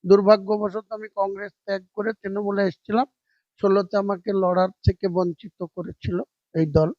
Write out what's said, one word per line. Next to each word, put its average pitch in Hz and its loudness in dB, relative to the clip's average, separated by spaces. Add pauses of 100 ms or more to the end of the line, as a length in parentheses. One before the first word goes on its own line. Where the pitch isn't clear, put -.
দুর্ভাগ্যবশত 202 2
আমি 214 -12
কংগ্রেস 196 -4 (140)
ত্যাগ 196 -4 (120)
করে 214 -4
তৃণমূলে 202 -2
এসেছিলাম। 208 -2 (540)
ষোলোতে 196 2
আমাকে 202 -2
লড়ার 185 2 (120)
থেকে 196 0
বঞ্চিত 175 -4
করেছিল 175 -8 (380)
এই 160 2
দল। 156 2